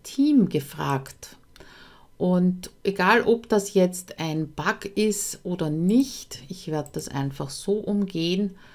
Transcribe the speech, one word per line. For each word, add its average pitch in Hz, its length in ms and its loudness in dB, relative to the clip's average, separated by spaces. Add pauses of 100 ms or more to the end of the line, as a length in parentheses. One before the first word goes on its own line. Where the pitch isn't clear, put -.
Team 277 460 4
gefragt. 139 880 -4 (800)
Und 180 540 2 (120)
egal, 196 400 4
ob 226 260 2
das 208 240 2
jetzt 180 460 0
ein 156 320 -4
Bug - 340 -4 (100)
ist 214 480 0
oder 170 260 -4
nicht, 185 800 0
ich - 200 -12
werde 151 240 -4
das 151 140 -8
einfach 139 420 -6
so - 240 -4
umgehen, 190 840 -2 (200)